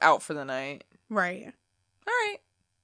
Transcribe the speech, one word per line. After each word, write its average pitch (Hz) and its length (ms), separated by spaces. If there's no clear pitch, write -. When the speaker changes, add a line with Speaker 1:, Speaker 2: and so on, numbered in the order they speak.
Speaker 1:
out 156 180
for - 120
the 143 100
night. 135 400
Speaker 2:
Right. 190 460
Speaker 1:
All 415 60
right. 403 100